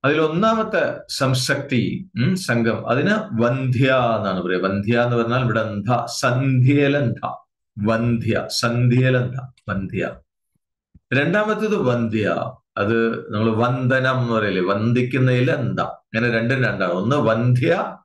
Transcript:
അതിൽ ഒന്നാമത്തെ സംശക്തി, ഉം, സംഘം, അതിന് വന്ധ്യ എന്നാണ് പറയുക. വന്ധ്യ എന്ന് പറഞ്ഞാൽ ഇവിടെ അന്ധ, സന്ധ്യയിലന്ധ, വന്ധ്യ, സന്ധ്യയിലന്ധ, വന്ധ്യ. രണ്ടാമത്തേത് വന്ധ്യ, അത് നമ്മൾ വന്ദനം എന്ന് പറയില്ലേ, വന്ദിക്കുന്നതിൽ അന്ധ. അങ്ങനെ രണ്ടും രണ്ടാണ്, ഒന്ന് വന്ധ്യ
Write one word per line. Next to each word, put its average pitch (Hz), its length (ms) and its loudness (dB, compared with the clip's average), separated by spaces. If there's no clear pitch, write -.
അതിൽ 151 160 2
ഒന്നാമത്തെ 185 880 0
സംശക്തി, 131 1000 -2
ഉം, 170 160 2
സംഘം, 117 540 -2
അതിന് 143 540 0
വന്ധ്യ 131 500 2
എന്നാണ് 98 220 -2
പറയുക. 90 220 -2
വന്ധ്യ 101 400 0
എന്ന് 120 140 0
പറഞ്ഞാൽ 117 260 0
ഇവിടെ 113 180 0
അന്ധ, 104 460 -2
സന്ധ്യയിലന്ധ, 135 1300 0
വന്ധ്യ, 113 680 0
സന്ധ്യയിലന്ധ, 123 920 2
വന്ധ്യ. 92 460 -4
രണ്ടാമത്തേത് 208 600 0
വന്ധ്യ, 113 600 0
അത് 113 560 0
നമ്മൾ 110 160 0
വന്ദനം 127 680 0
എന്ന് 120 140 -2
പറയില്ലേ, 101 280 0
വന്ദിക്കുന്നതിൽ 123 920 2
അന്ധ. 98 300 -2
അങ്ങനെ 113 560 -2
രണ്ടും 123 260 0
രണ്ടാണ്, 95 300 0
ഒന്ന് 107 220 0
വന്ധ്യ 123 880 2